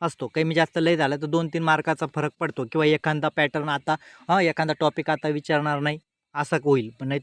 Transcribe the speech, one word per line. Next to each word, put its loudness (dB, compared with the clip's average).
असतो. -4
काही -2
मी 0
जास्त 2
लय 2
झालं 0
तर -4
दोन 0
तीन -4
मार्काचा 2
फरक -2
पडतो -4
किंवा 0
एखादा 2
पॅटर्न 0
आता, -2
हां, 4
एखादा 0
टॉपिक 0
आता -2
विचारणार 0
नाही, -4
असं -2
होईल, 2
पण -6
नाही -2